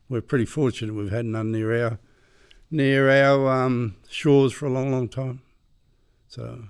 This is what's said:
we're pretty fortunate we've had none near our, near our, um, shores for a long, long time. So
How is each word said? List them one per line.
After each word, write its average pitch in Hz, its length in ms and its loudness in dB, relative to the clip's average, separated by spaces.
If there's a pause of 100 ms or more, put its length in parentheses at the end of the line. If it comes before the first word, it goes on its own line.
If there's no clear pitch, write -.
we're 120 120 -4
pretty 120 240 -2
fortunate 113 500 -4
we've 101 160 -6
had 117 160 -4
none 110 240 -4
near 110 180 -2 (160)
our, 113 140 -4 (720)
near 135 360 2
our, 139 400 4
um, 127 500 0 (120)
shores 139 440 4
for - 120 -10
a 135 60 -2
long, 131 200 -2
long 127 180 -2
time. 131 340 -10 (840)
So 120 420 -14